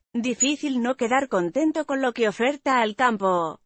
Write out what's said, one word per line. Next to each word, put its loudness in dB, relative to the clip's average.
difícil -2
no 0
quedar 0
contento 0
con -2
lo 0
que 0
oferta 0
al 0
campo. 0